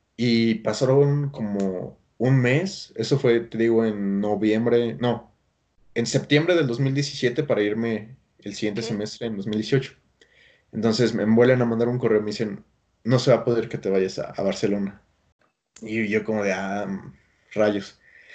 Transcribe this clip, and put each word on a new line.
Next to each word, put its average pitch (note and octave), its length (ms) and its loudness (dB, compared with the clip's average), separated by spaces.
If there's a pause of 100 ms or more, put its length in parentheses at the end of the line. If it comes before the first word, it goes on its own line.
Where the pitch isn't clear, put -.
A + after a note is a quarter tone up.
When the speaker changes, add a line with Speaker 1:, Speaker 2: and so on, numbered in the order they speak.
(160)
Speaker 1:
Y A#2 400 2
pasaron C#3 720 2
como G2 680 -4 (200)
un C3 220 4
mes. D3 560 0
Eso A2+ 220 0
fue, A#2 220 4
te A2+ 180 -8
digo, A2+ 260 4
en G2+ 360 -2
noviembre, A2 800 2
no, B2 320 -2 (600)
en A#2 120 -2
septiembre D3 500 2
del D#3 120 2
dos A#2 120 -4
mil C3+ 140 0
diecisiete C#3 500 -2
para G#2 180 0
irme A2 540 -4 (240)
el G2+ 140 -12
siguiente G#2 280 -4
Speaker 2:
Ok. - 20 -8
Speaker 1:
semestre G#2+ 440 -6
en A2 80 -6
dos G2 100 -8
mil G#2+ 140 -4
dieciocho. C3+ 340 -2 (800)
Entonces A2 420 0
me G2+ 120 -2
vuelven A#2+ 360 4
a A#2+ 40 2
mandar A#2 220 0
un B2 100 -2
correo, A2 220 2
me G#2 80 -4
dicen, G#2 360 -6 (400)
"No B2 160 2
se C3 120 2
va A2+ 60 6
a - 60 -6
poder A#2 240 0
que A2+ 100 -8
te G2 120 -4
vayas F#2+ 300 0
a, - 120 -10
a G2 100 -6
Barcelona". G2 600 -2 (800)
Y A2 260 -4
yo G#2 160 0
como G#2+ 200 -2
de, G2+ 80 0
"Ah, G2 340 -4 (680)
rayos". G#2 460 -2 (340)